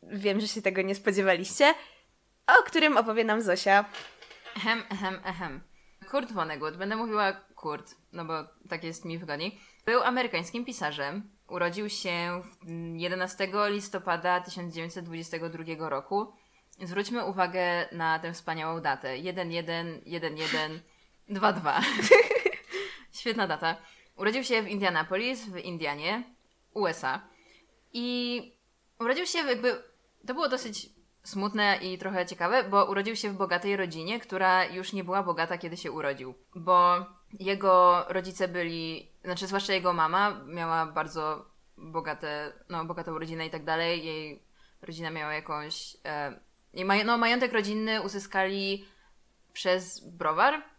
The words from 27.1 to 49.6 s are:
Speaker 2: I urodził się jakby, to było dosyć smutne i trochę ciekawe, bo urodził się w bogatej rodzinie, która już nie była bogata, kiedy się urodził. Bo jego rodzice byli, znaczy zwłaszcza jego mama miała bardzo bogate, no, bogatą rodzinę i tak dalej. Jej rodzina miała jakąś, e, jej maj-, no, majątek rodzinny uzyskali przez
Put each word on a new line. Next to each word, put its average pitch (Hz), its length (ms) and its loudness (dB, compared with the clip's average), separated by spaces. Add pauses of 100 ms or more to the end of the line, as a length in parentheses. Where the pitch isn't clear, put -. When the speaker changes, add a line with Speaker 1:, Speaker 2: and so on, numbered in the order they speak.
Speaker 2:
I 247 640 -4 (420)
urodził 269 260 0
się 349 140 -4
jakby, 247 440 0 (440)
to 254 60 -6
było 302 160 0
dosyć 240 400 -6 (340)
smutne 202 580 2
i 185 160 -6
trochę 185 280 -2
ciekawe, 185 380 2
bo 196 220 6
urodził 196 300 -2
się 208 140 -4
w 196 80 -6
bogatej 190 400 0
rodzinie, 180 420 -4
która 185 460 2
już 185 280 -8
nie 190 100 -4
była 190 200 0
bogata, 170 340 -2
kiedy 170 200 -10
się 160 140 -8
urodził. 135 420 -4 (220)
Bo 180 500 6 (340)
jego 185 720 8
rodzice 185 380 -2
byli, 165 640 -4 (120)
znaczy 180 240 -6
zwłaszcza 196 260 0
jego 180 200 2
mama 175 540 2
miała 165 380 -2
bardzo 156 600 -4 (320)
bogate, 156 760 -6 (160)
no, 165 160 -6
bogatą 165 340 -8
rodzinę 160 260 -6
i 160 40 -8
tak 160 140 -8
dalej. 165 420 0
Jej 156 380 -8 (380)
rodzina 165 300 -8
miała 151 220 -6
jakąś, 151 720 -8
e, 147 340 -6 (340)
jej 185 120 -4
maj-, 202 200 4
no, 233 120 2
majątek 233 360 2
rodzinny 220 480 0
uzyskali 196 840 -2 (680)
przez 185 460 -2